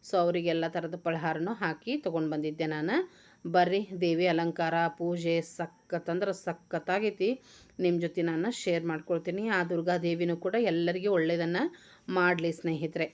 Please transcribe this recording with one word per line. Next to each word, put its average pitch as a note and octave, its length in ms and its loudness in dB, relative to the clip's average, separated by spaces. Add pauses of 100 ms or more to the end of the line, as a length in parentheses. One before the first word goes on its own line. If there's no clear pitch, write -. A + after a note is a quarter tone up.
(120)
So G3 60 2
ಅವರಿಗೆಲ್ಲ E3+ 500 2
ಥರದ E3 360 -4
ಫಲಹಾರನೂ E3 500 -2
ಹಾಕಿ G#3+ 440 -4
ತೊಗೊಂಡು D#3+ 320 -2
ಬಂದಿದ್ದೆ D#3 360 -2
ನಾನು. E3+ 460 0 (340)
ಬರ್ರಿ, F3+ 340 4 (160)
ದೇವಿ F3 320 2
ಅಲಂಕಾರ, E3 480 0 (160)
ಪೂಜೆ E3+ 440 -2 (100)
ಸಖತ್ - 640 -8
ಅಂದ್ರೆ F#3 260 0
ಸಖತ್ತಾಗೈತಿ. F#3+ 920 -2 (500)
ನಿಮ್ F3 200 4
ಜೊತೆ E3+ 220 -2
ನಾನು E3+ 300 0
ಶೇರ್ F3 340 -2
ಮಾಡ್ಕೊಳ್ತೀನಿ. E3+ 640 -2
ಆ G3 140 2
ದುರ್ಗಾ F3 340 0
ದೇವಿನೂ E3+ 400 0
ಕೂಡ F#3 180 -4 (120)
ಎಲ್ಲರಿಗೂ F3 440 0
ಒಳ್ಳೇದನ್ನ E3+ 500 2 (460)
ಮಾಡ್ಲಿ F3 440 2
ಸ್ನೇಹಿತರೆ. D#3+ 640 -2